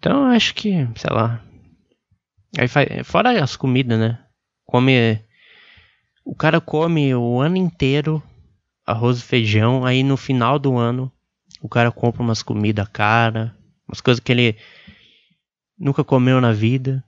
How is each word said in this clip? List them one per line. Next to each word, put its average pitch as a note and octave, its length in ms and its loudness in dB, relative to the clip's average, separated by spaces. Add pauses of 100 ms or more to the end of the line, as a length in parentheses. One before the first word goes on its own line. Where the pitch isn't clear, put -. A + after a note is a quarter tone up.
Então, C#4 220 2
acho A#3+ 260 2
que, - 180 -4 (240)
sei - 160 -6
lá. A2+ 320 -2 (1160)
Aí B2+ 80 2
faz, C#3 200 0 (180)
fora G#3+ 380 0
as B2+ 120 -6
comidas, B2+ 440 0
né? A2+ 240 -2 (400)
Come, B2 560 2 (1040)
o A#3 120 -12
cara D#3+ 260 2
come D#3 540 0
o A#2+ 240 0
ano E3 180 0
inteiro D3+ 640 -2 (640)
arroz A#2+ 320 0
e A#2+ 60 -12
feijão, A2+ 600 2
aí B2+ 200 2
no C#3 120 0
final B2+ 440 0
do C3+ 180 0
ano B2 340 -2 (480)
o - 80 -14
cara A#2+ 240 2
compra A#2+ 300 -2
umas A2+ 220 -2
comida G#2 420 -2
cara, A2+ 720 -2 (300)
umas - 120 -14
coisas B2 240 0
que - 80 -2
ele A#2+ 240 2 (1200)
nunca C#3 280 -2
comeu B2+ 360 4
na A#2+ 120 2
vida. B2+ 560 -2